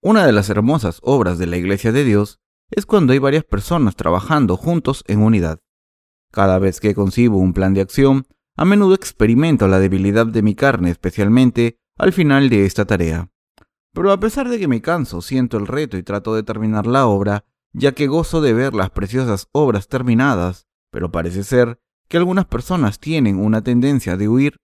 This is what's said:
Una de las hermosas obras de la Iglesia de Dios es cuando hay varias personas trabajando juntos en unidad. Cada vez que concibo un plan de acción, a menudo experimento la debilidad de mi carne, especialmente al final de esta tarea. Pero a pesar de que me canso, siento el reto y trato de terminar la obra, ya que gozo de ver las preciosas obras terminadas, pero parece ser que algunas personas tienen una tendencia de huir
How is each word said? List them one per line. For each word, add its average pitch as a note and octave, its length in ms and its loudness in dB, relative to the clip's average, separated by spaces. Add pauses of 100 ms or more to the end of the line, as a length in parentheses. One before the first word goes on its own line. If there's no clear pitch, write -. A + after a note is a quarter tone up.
Una G3+ 240 4
de C3 60 6
las G2+ 180 2
hermosas G#2+ 540 0
obras A2+ 340 0
de F2+ 80 -2
la F2 120 -4
Iglesia G2 340 -2
de C#3 120 0
Dios G#2 360 0 (320)
es - 160 -4
cuando D#3 260 4
hay C#3 60 2
varias C#3 240 0
personas A2 520 -2
trabajando F#2 600 0
juntos D#3+ 480 -4
en G#2 160 0
unidad. F2+ 400 0 (720)
Cada F#2+ 260 2
vez F#2+ 220 0
que G#2 160 0
concibo G2+ 420 2
un F#2 160 2
plan F#2+ 220 0
de G2 60 0
acción, C3+ 440 0 (320)
a E3+ 80 -2
menudo G3 300 4
experimento A#2+ 720 0
la F#2+ 100 4
debilidad G2 480 2
de A2 160 -2
mi G#2 140 0
carne, G#2+ 340 0
especialmente A#2 880 0 (200)
al F3+ 140 2
final C#3 360 2
de G#2 160 4
esta G2 200 -2
tarea. E2+ 460 -2 (600)
Pero F3+ 180 0
a G3 80 0
pesar A#3+ 300 -4
de A#3+ 80 -4
que F#3+ 100 -4
me A#2 140 -2
canso, A#2 400 -6
siento B2 360 -4
el G2+ 100 -4
reto C3 300 -6
y F2+ 60 -8
trato G2+ 300 -6
de A2 80 -2
terminar G#2+ 460 -4
la C3 180 2
obra, G2+ 400 0 (280)
ya C3 180 0
que C#3+ 160 -2
gozo D#3+ 340 -2
de C3 120 2
ver C3 200 0
las G2 160 -2
preciosas G#2 600 -4
obras B2 360 0
terminadas, A#2+ 800 -2 (220)
pero E2+ 220 -8
parece F2 320 -6
ser A#2+ 360 0 (280)
que E3+ 100 -2
algunas F#3 280 0
personas B2 540 -4
tienen C3+ 380 0
una G#2+ 260 0
tendencia B2 540 0
de G#2 100 -2
huir C3+ 360 0